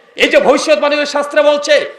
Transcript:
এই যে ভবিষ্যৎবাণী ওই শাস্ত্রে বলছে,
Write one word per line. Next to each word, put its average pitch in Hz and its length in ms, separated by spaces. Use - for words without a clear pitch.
এই 285 140
যে 302 100
ভবিষ্যৎবাণী 294 560
ওই 294 100
শাস্ত্রে 285 360
বলছে, 294 580